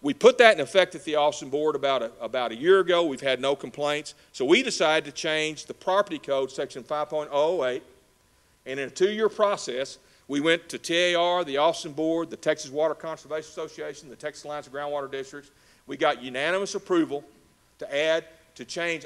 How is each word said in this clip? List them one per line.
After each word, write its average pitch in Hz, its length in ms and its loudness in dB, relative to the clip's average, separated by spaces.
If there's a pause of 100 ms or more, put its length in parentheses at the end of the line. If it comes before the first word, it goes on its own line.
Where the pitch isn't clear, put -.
we - 140 -2
put 247 240 6
that 226 160 10
in 156 60 -6
effect 180 340 2
at 160 100 -14
the 151 120 -2
Austin 147 340 0
Board 151 260 0
about 135 260 0
a, 113 80 -6 (120)
about 117 300 -4
a 113 40 -10
year 180 240 6
ago. 170 240 4
We've 135 160 -4
had 135 180 0
no 135 160 2
complaints. 147 600 -6 (180)
So 127 140 -2
we 208 160 6
decided 160 420 2
to 147 80 -12
change 156 540 -4
the - 80 -12
property 190 440 -2
code, 135 320 -2
section 131 340 -8
five 151 260 -6
point 151 200 -6
oh 156 300 0
oh 131 60 0
eight, 127 160 -4 (840)
and 135 160 -8
in 131 80 -6
a - 20 -14
two-year 214 380 2
process, 190 720 -2 (280)
we 143 140 -4
went 165 300 2
to 127 80 -8
T 165 180 -4
A 175 200 2
R, 175 280 2
the 143 140 -4
Austin 160 340 0
Board, 160 380 -2
the - 60 -12
Texas 151 340 -2
Water 151 240 0
Conservation 156 560 -10
Association, 151 580 -12
the 117 80 -18
Texas 147 280 -12
Alliance 147 240 -10
of 123 40 -20
Groundwater 143 380 -6
Districts. 135 400 -10 (360)
We 139 120 -10
got 143 240 2
unanimous 160 540 -2
approval 151 480 0 (540)
to 143 160 -10
add, 160 300 2 (300)
to 123 100 -14
change 170 420 -6